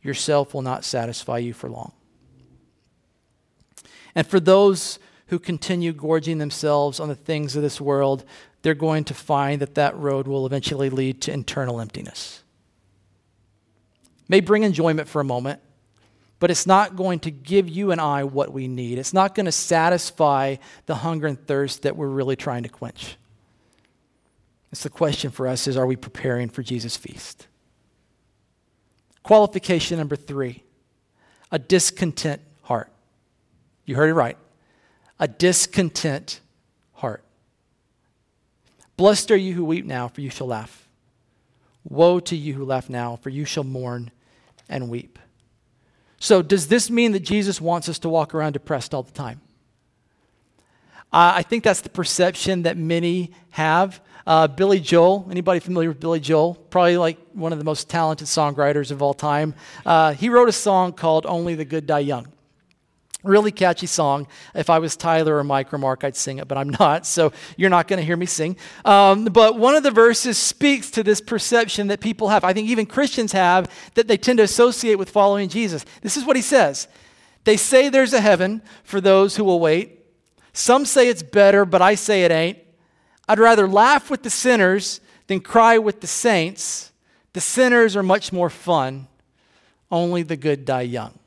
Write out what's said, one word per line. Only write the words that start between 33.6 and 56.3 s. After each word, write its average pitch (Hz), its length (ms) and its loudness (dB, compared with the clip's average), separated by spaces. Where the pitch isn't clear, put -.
You 127 100 -8
heard 151 140 2
it 165 40 -2
right. 139 240 -2
A 151 80 -2
discontent 165 1120 -2
heart. 110 300 -10
"Blessed 196 360 2
are 202 60 4
you 190 160 -4
who 170 120 -6
weep 160 200 -4
now, 123 220 -8
for 143 140 -14
you 135 80 -10
shall 131 180 -12
laugh. 110 400 -12
Woe 170 360 2
to 175 160 -8
you 147 180 -8
who 135 120 -10
laugh 131 240 -6
now, 120 260 -8
for 135 140 -14
you 143 160 -8
shall 143 180 -6
mourn 123 480 -10
and 127 200 -10
weep." - 280 -14
So 185 220 4
does 160 260 0
this 226 220 0
mean 233 220 0
that 190 100 -2
Jesus 196 400 -4
wants 165 260 -4
us 160 120 -10
to 165 100 -6
walk 160 240 -2
around 151 200 -4
depressed 143 400 -8
all 131 100 -6
the - 80 -18
time? 131 300 -14
Uh, 175 220 6
I 175 80 0
think 233 200 -4
that's 202 180 2
the - 80 -16
perception 180 760 -2
that 165 120 -2
many 170 560 -2
have. 165 500 0
Uh, 160 220 4
Billy 190 320 2
Joel, 180 520 4
anybody 180 300 -2
familiar 170 280 -2
with 135 120 -10
Billy 165 180 -2
Joel? 160 360 0